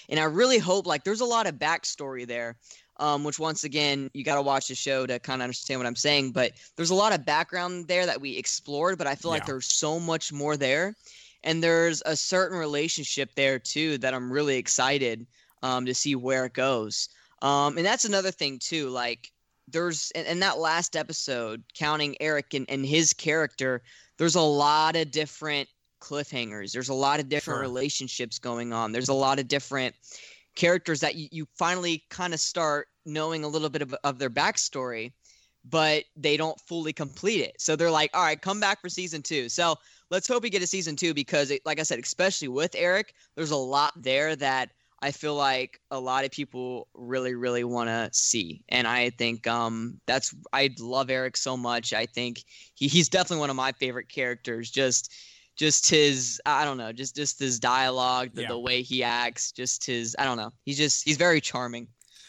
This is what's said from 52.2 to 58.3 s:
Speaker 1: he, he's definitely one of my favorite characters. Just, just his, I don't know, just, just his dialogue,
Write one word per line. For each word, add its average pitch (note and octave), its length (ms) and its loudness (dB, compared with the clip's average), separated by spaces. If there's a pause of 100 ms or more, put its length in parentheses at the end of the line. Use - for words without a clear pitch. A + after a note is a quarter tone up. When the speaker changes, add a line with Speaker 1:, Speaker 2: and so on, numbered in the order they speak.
Speaker 1:
he, - 140 0
he's D#3+ 200 6
definitely F3+ 300 2
one C#3+ 120 0
of C3+ 40 -2
my C3 160 -2
favorite B2+ 380 -6
characters. A#2+ 640 -6
Just, C3 400 2 (420)
just - 340 2
his, C#3 580 4
I D3 180 2
don't C#3 140 -2
know, A2+ 120 -6
just, B2+ 240 -10
just D3 240 -4
his B2+ 220 -2
dialogue, B2+ 760 2